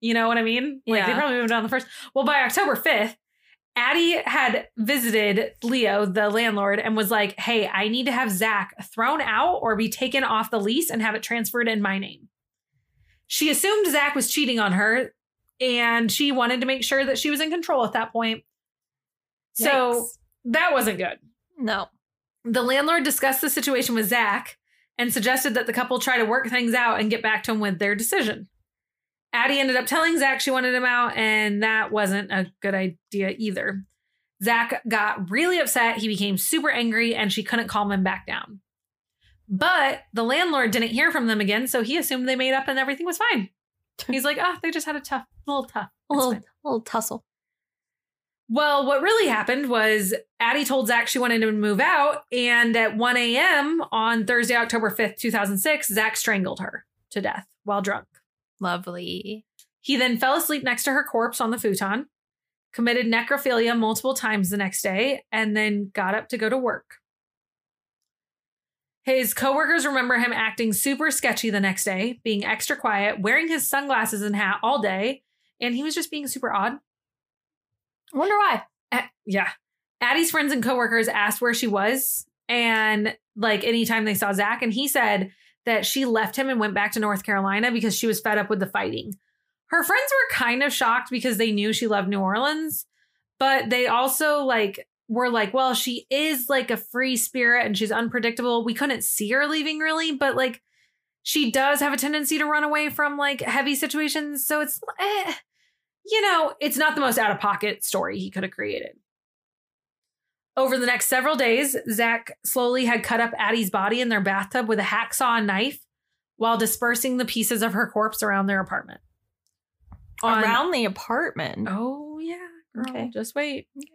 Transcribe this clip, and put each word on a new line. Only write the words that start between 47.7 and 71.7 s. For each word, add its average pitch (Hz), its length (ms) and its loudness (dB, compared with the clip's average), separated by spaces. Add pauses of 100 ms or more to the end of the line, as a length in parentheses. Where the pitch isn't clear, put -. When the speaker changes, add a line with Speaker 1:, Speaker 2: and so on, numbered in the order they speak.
Speaker 1:
Well, 285 380 4
what 277 160 2
really 415 260 4
happened 247 420 0
was 214 440 2 (260)
Addie 254 260 2
told 254 220 0
Zach 233 200 2
she - 100 -2
wanted 240 240 2
him 220 80 2
to 214 100 0
move 208 200 2
out, 294 520 2
and 240 440 2
at 220 200 2
one 240 220 2
A 240 200 2
M 320 540 2
on 226 340 2
Thursday, 240 300 2
October 226 360 0
fifth, 214 260 -2
two 226 140 -2
thousand 202 260 0
six, 302 300 0
Zach 214 280 0
strangled 196 440 0
her - 260 -10 (240)
to 202 120 -6
death 202 260 -6 (160)
while 202 180 -2
drunk. 196 240 -4 (540)
Speaker 2:
Lovely. 180 840 -8 (360)
Speaker 1:
He 269 160 0
then 247 200 2
fell 269 200 2
asleep 302 260 -2
next 247 200 -2
to 285 80 0
her 277 120 2
corpse 233 380 -2
on 226 100 0
the 240 60 -2
futon, 208 500 -2 (640)
committed 233 360 0
necrophilia 233 720 2
multiple 226 360 0
times 214 360 0
the 202 80 -2
next 196 260 -4
day, 220 480 -2
and 214 260 0
then 208 360 0
got 190 200 0
up 220 160 -4
to 247 80 -4
go 220 120 -2
to 262 80 0
work. - 380 -4 (2000)
His 262 300 2
coworkers 285 520 2
remember 254 320 2
him 240 160 0
acting 220 400 -2
super 277 380 0
sketchy 226 400 0
the 202 80 0
next 190 240 0